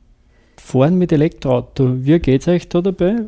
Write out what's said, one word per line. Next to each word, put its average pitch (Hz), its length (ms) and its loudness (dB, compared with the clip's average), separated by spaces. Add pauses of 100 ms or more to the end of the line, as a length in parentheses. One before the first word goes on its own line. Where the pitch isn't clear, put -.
(600)
Fahren 147 380 0
mit 175 160 0
Elektroauto, 131 920 -2
wie 160 140 2
geht's 135 300 0
euch 175 180 -2
da 175 140 -2
dabei? 190 460 -2